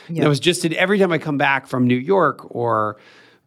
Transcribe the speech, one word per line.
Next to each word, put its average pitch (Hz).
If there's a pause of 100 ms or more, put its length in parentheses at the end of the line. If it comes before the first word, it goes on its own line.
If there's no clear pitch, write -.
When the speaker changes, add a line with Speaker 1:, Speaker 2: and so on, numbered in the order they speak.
Speaker 1:
And 165
Speaker 2:
Yeah. 156
Speaker 1:
I 156
was 143
just 175
in, 160
every 185
time 185
I 156
come 147
back 139
from 127
New 123
York 156
or 110 (500)